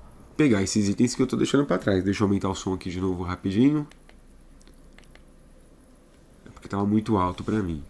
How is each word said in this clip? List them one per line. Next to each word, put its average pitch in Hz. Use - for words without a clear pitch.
pegar 117
esses 101
itens 120
que -
eu 127
tô -
deixando 127
pra 175
trás. 95
Deixa 98
eu -
aumentar 98
o 95
som 95
aqui 92
de 87
novo 92
rapidinho. 113
É -
porque -
tava 101
muito 107
alto 90
pra 107
mim. 82